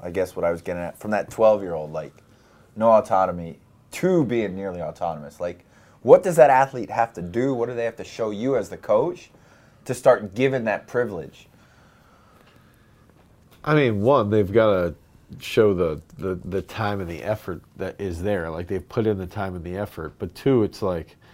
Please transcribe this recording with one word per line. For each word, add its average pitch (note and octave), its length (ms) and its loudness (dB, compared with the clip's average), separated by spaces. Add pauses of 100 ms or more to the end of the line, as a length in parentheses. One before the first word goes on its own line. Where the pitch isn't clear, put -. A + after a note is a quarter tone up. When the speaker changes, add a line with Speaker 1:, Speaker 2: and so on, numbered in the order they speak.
Speaker 1:
I F2+ 80 -10
guess F2+ 240 -4
what E2+ 120 -2
I E2+ 60 2
was E2 100 -6
getting F2 200 -6
at, E2+ 160 -10
from G#2+ 140 -10
that G2+ 180 -2
twelve-year-old, F#2 640 0
like, D#2 220 -10 (640)
no A2+ 160 6
autonomy, F2+ 680 2 (320)
to F3 320 2
being G#2+ 320 -2
nearly F#2+ 260 -8
autonomous? D#2 600 -8
Like, F2 240 -8 (380)
what D#3+ 200 8
does E3+ 140 0
that D3 120 8
athlete C3 400 2
have A2+ 240 -2
to F2 80 -12
do? A#2 320 -2
What A#2 140 -2
do B2 80 -10
they A#2 100 -2
have A2+ 120 -6
to G2+ 80 -14
show A2+ 240 -6
you A#2 260 -2
as G2 140 -2
the F2+ 80 -12
coach C3 520 0 (540)
to B2+ 100 -6
start A2+ 400 2
giving B2 300 0
that G#2+ 240 -4
privilege? G2+ 600 -6 (2250)
Speaker 2:
I D3+ 120 2
mean, A#2 260 2
one, A#2 280 4
they've G#2 220 2
gotta G2 440 4 (440)
show G#2 340 4
the, D#2+ 280 0 (160)
the, F2+ 280 -6
the F2+ 160 -4
time G#2 400 -6
and E2+ 80 -8
the E2 120 -10
effort G2 400 -6 (140)
that - 240 -10
is F2+ 240 -6
there. F#2 260 -2
Like, E2+ 180 -8
they've F#2 200 -6
put A2+ 180 -2
in G#2+ 120 0
the F#2 100 -8
time F#2+ 280 -8
and E2+ 80 -12
the F2+ 120 -10
effort. F#2+ 440 -8
But F#2+ 160 -10
two, C3 280 2
it's - 180 -4
like, F2+ 360 -6 (160)